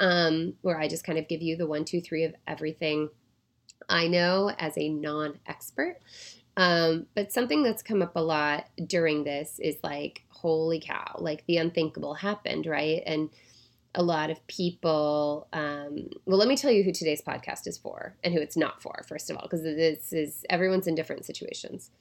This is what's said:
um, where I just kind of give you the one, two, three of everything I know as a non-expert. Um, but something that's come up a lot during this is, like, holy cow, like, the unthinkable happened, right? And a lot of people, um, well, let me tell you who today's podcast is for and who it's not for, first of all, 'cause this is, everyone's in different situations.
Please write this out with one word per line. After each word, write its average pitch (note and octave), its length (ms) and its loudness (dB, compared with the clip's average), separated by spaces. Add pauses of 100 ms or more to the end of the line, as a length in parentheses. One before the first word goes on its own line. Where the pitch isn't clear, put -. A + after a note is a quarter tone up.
um, F3 640 4
where E3+ 180 0
I D#3 80 0
just E3 160 -6
kind D#3+ 140 -2
of D#3 100 -4
give E3 140 -4
you D#3+ 120 -2
the E3 120 -2
one, D3+ 180 -2
two, F3 160 -2
three E3 240 -2
of D#3+ 100 -4 (140)
everything D#3 600 -2 (800)
I E3+ 200 4
know F3+ 500 4
as D#3 180 -4
a D3+ 120 0
non-expert. D3+ 1120 -6 (560)
Um, E3+ 580 4
but G#3 180 -2
something D4 300 2
that's A3+ 200 2
come G3+ 200 2
up F3 140 -2
a E3+ 60 2
lot D3+ 420 0 (220)
during D#3+ 360 2
this C#3+ 380 -6
is, D3 240 -2
like, D3 460 -8
holy D#3+ 500 0
cow, - 380 -8
like, D#3+ 280 -4
the E3+ 120 4
unthinkable D#3 560 0
happened, E3 520 -4
right? D#3 400 0
And D#3 240 -2 (640)
a F3+ 80 4
lot D#3+ 280 2
of D#3+ 180 -8
people, D3+ 1040 0
um, D3 560 -6 (160)
well, F#3+ 140 6
let G#3+ 100 6
me C#4 80 4
tell C4+ 160 4
you G3 100 8
who F3+ 100 2
today's D#3 300 -2
podcast - 460 -8
is E3 100 -8
for - 460 -12
and F3 100 0
who E3 60 2
it's - 160 -6
not D3 260 0
for, - 260 -10
first - 220 -10
of - 60 -6
all, - 120 -10
'cause E3 140 -4
this D#3+ 500 0
is, D#3 380 -4
everyone's F#3 380 4
in D#3+ 80 2
different D3 280 -4
situations. - 760 -12